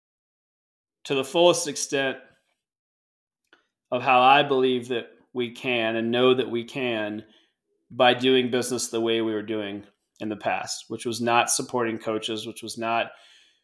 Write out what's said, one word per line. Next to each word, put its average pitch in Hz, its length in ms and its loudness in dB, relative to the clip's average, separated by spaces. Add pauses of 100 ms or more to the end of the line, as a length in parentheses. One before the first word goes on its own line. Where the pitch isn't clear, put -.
(1040)
to 143 100 -2
the 135 100 0
fullest 170 440 4
extent 139 500 -4 (1700)
of 123 120 -4
how 127 180 6
I 139 220 8
believe 131 460 2
that 117 200 -4 (240)
we 120 180 -4
can 117 460 -2
and 113 140 -2
know 127 240 6
that 117 160 -2
we 117 140 -4
can 110 600 -6 (680)
by 123 240 4
doing 127 360 2
business 120 380 -4
the 113 120 -4
way 113 200 0
we 113 120 -2
were 107 100 -4
doing 104 420 -8 (360)
in 110 80 -8
the 104 80 -6
past, - 520 -6
which 113 160 -10
was 117 160 -4
not 117 300 2
supporting 117 480 -2
coaches, 110 480 -6
which 110 160 -14
was 110 160 -12
not 113 320 -4 (540)